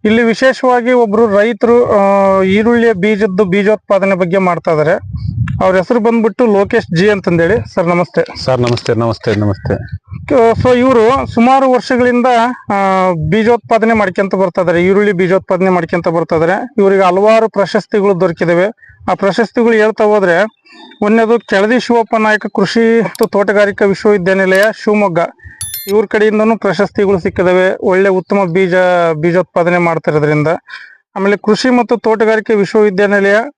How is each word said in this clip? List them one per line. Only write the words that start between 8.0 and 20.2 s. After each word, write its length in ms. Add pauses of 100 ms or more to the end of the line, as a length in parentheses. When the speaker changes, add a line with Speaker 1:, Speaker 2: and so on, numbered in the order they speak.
Speaker 2:
ಸರ್ 160
ನಮಸ್ತೆ, 340
ನಮಸ್ತೆ, 400
ನಮಸ್ತೆ. 420 (520)
Speaker 1:
ಕ-, 380
so 120
ಇವ್ರು 480
ಸುಮಾರು 440
ವರ್ಷಗಳಿಂದ, 560 (440)
ಆ, 40 (560)
ಬೀಜೋತ್ಪಾದನೆ 640
ಮಾಡ್ಕೊಂತ 400
ಬರ್ತಾ 280
ಇದಾರೆ, 220
ಈರುಳ್ಳಿ 280
ಬೀಜೋತ್ಪಾದನೆ 580
ಮಾಡ್ಕೊಂತ 380
ಬರ್ತಾ 280
ಇದಾರೆ. 420
ಇವ್ರಿಗೆ 240
ಹಲವಾರು 460
ಪ್ರಶಸ್ತಿಗಳು 720
ದೊರಕಿದಾವೆ. 460 (440)
ಆ 40
ಪ್ರಶಸ್ತಿಗಳು 580
ಹೇಳ್ತಾ 320
ಹೋದ್ರೆ, 420 (560)